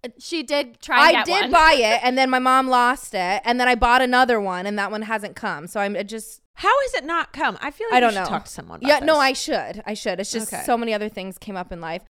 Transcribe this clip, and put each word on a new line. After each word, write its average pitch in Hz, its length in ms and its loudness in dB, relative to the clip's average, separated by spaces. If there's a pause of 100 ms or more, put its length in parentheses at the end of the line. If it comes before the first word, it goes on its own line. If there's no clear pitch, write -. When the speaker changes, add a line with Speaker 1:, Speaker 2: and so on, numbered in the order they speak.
Speaker 1:
Uh, 247 60 -12 (100)
she 320 240 -6
did 285 380 -4
try 277 260 6
and 330 100 6
Speaker 2:
I - 40 2
Speaker 1:
get 320 40 -2
Speaker 2:
did 381 180 0
Speaker 1:
one. 262 80 -2
Speaker 2:
buy 320 260 8
it, 226 260 2
and 254 140 0
then 262 120 4
my 254 100 2
mom 262 280 4
lost 247 460 2
it, 185 320 -2
and 240 160 0
then 247 80 4
I 247 60 4
bought 240 260 4
another 247 400 2
one, 185 240 -6
and 208 120 -4
that 202 140 -4
one 214 120 -8
hasn't 208 340 -8
come. 170 300 -8
So 214 120 -8
I'm, 202 160 -2
it 202 140 -6
just 220 320 -14 (140)
Speaker 3:
How 494 260 2
has 523 140 -6
it 262 100 -4
not 330 260 -6
come? 262 300 -4
I 190 100 -8
feel 440 160 -10
like 453 60 -2
Speaker 2:
I 247 40 6
Speaker 3:
you 254 40 6
Speaker 2:
don't 226 120 2
Speaker 3:
should 196 100 -4
Speaker 2:
know. - 60 -6
Speaker 3:
talk - 140 -6
to - 80 -20
someone - 280 -16
about 262 100 -4
Speaker 2:
Yeah, 294 160 6
no, 320 80 4
Speaker 3:
this. 294 100 4
Speaker 2:
I 269 100 4
should. 196 520 -6
I 208 80 -8
should. 190 260 -6
It's 202 140 -8
just 220 200 -8
Speaker 3:
Okay. 240 100 -10
Speaker 2:
so 240 140 0
many 233 160 -4
other 208 140 -4
things 190 300 -12
came 202 180 -14
up 180 160 -10
in 175 80 -14
life. 165 240 -10 (100)